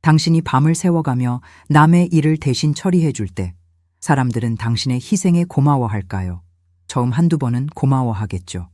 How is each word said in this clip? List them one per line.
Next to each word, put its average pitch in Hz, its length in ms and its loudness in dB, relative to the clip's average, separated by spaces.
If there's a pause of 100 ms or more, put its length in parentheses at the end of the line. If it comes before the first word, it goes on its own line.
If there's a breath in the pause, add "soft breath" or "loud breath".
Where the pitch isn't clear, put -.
당신이 165 400 2
밤을 156 340 0
새워가며 127 640 -2 (300 loud breath)
남의 165 420 6
일을 156 240 2
대신 147 380 -2
처리해줄 160 560 0
때 90 240 -8 (480)
사람들은 120 560 0
당신의 117 420 -2
희생에 175 460 0
고마워할까요? 101 960 -2 (460)
처음 123 240 -2
한두 165 260 2
번은 127 300 -2
고마워하겠죠. 107 1080 -4